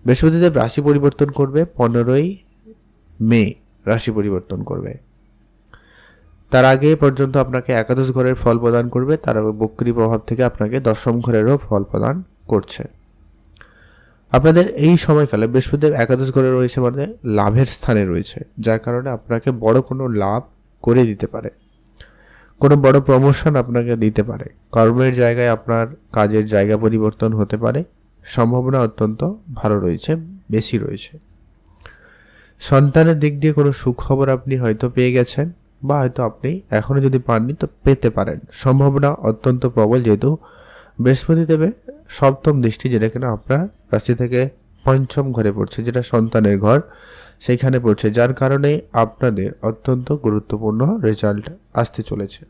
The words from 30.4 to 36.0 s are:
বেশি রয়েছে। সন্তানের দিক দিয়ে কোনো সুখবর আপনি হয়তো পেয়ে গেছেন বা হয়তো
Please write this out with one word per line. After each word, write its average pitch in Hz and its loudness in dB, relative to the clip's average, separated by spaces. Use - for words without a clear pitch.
বেশি 110 -2
রয়েছে। - -8
সন্তানের 147 4
দিক 147 0
দিয়ে 156 2
কোনো 143 2
সুখবর 135 -2
আপনি 131 -2
হয়তো 117 0
পেয়ে 127 0
গেছেন 127 0
বা 139 -2
হয়তো 127 -2